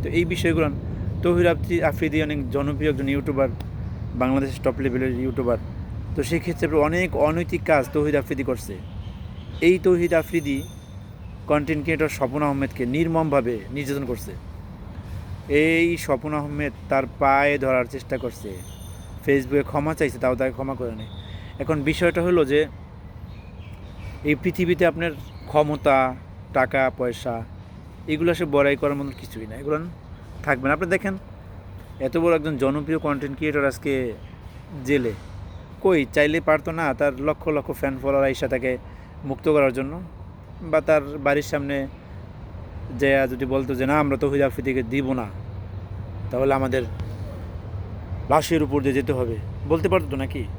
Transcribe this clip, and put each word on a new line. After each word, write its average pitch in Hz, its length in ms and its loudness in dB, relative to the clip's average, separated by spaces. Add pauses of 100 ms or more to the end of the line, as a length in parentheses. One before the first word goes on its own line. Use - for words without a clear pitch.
তো 143 60 -2
এই 170 160 2
বিষয়গুলো, 165 440 2 (540)
তৌহিদ 175 240 6
আফ্রি-, 170 360 2
আফ্রিদি 156 400 2
অনেক 143 280 -2
জনপ্রিয় 143 400 2
একজন 135 180 0
ইউটিউবার, 135 400 2 (680)
বাংলাদেশের 131 480 2
টপ 131 180 2
লেভেলের 127 380 2
ইউটিউবার। 123 380 0 (580)
তো 143 80 0
সেই 156 160 0
ক্ষেত্রে 160 380 0
অনেক 160 400 2
অনৈতিক 160 460 2
কাজ 143 300 6
তৌহিদ 147 220 2
আফ্রিদি 135 280 0
করছে। 120 340 -4 (840)
এই 175 180 6
তৌহিদ 175 340 4
আফ্রিদি 147 500 2 (840)
কনটেন্ট 147 340 2
ক্রিয়েটর 151 280 2
স্বপন 139 340 0
আহমেদকে 139 420 0
নির্মমভাবে 143 760 2 (120)
নির্যাতন 139 340 -4
করছে। 120 260 -6 (1200)
এই 165 440 4
স্বপন 151 360 -2
আহমেদ 147 400 -2 (160)
তার 135 140 4 (160)
পায়ে 143 380 6
ধরার 131 280 2
চেষ্টা 131 320 -6
করছে, 107 400 -8 (680)
Facebook-এ 139 360 4
ক্ষমা 151 300 0
চাইছে, 127 260 0
তাও 127 160 2
তাকে 131 160 0
ক্ষমা 135 240 -6
করে 120 160 -4
নেয়। 110 160 -8 (520)
এখন 147 220 0
বিষয়টা 165 400 2
হলো 175 240 6
যে 147 200 4 (1600)
এই 147 120 4
পৃথিবীতে 175 500 2
আপনার 165 260 2 (360)
ক্ষমতা, 139 680 4 (380)
টাকা 131 440 4
পয়সা, 120 460 -2 (640)
এগুলো 160 260 2
সে 170 120 0
বড়াই 143 300 6
করার 143 200 2
মতো 139 160 -4 (100)
কিছুই 110 260 -10
না, 107 80 -12
এগুলো 143 240 -2 (640)
থাকবে 135 240 2
না। 143 60 6
আপনি 170 160 0
দেখেন, 190 280 0 (840)
এত 135 180 0
বড় 170 180 6
একজন 151 220 0
জনপ্রিয় 143 420 2
কনটেন্ট 143 360 -2
ক্রিয়েটর 147 300 0
আজকে 131 480 0 (720)
জেলে, 127 260 4 (680)
কই 170 320 6
চাইলে 151 280 4
পারতো 156 300 2
না 160 220 0
তার 135 280 2
লক্ষ 151 260 -2
লক্ষ 151 240 0
ফ্যান 139 300 -2
ফলোয়ার 139 220 4
আইসা 135 240 0
তাকে 127 300 0 (480)
মুক্ত 135 240 -2
করার 139 240 6
জন্য? 139 280 -4 (600)
বা 156 200 2
তার 151 200 4
বাড়ির 143 420 0
সামনে 139 440 -2 (1120)
যেয়া 139 280 4
যদি 127 180 -2
বলতো 131 300 0
যে, 131 100 0
"না, 147 140 4
আমরা 139 180 2
তৌহিদ 139 240 2
আফ্রিদিকে 131 420 2
দিব 131 300 0
না, 117 140 -2 (1040)
তাহলে 135 220 4
আমাদের 131 300 2 (1500)
লাশের 156 340 4
উপর 143 180 2
দিয়ে 135 120 2
যেতে 135 200 2
হবে", 120 220 0 (320)
বলতে 160 220 2
পারতো 165 260 2
নাকি? 131 280 -4 (140)